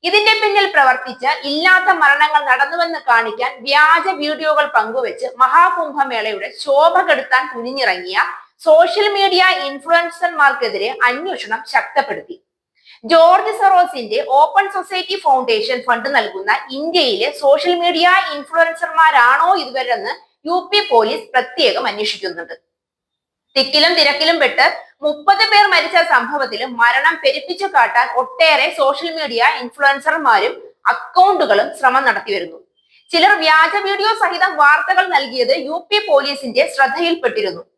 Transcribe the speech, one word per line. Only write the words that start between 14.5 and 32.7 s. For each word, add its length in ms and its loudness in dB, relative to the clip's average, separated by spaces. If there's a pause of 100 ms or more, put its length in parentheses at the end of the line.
സൊസൈറ്റി 480 -6
ഫൗണ്ടേഷൻ 540 0 (100)
ഫണ്ട് 280 -2
നൽകുന്ന 360 -2 (260)
ഇന്ത്യയിലെ 500 -2 (140)
സോഷ്യൽ 400 2
മീഡിയ 260 0 (280)
ഇൻഫ്ലുവൻസർമാരാണോ 1120 2 (160)
ഇവരെന്ന് 480 -6 (340)
യു 100 -2 (140)
പി 80 2 (120)
പോലീസ് 420 0
പ്രത്യേകം 560 -2
അന്വേഷിക്കുന്നുണ്ട്. 680 -10 (1000)
തിക്കിലും 420 2
തിരക്കിലും 440 0
പെട്ട് 220 0 (400)
മുപ്പത് 460 0
പേർ 220 4
മരിച്ച 240 0 (160)
സംഭവത്തിൽ 500 -2 (160)
മരണം 360 2 (100)
പെരുപ്പിച്ചു 500 -2
കാട്ടാൻ 320 2 (140)
ഒട്ടേറെ 460 2 (120)
സോഷ്യൽ 400 -2
മീഡിയ 240 -4 (180)
ഇൻഫ്ലുവൻസർമാരും 960 0 (380)
അക്കൗണ്ടുകളും 840 2
ശ്രമം 320 2
നടത്തിവരുന്നു. 500 -6 (540)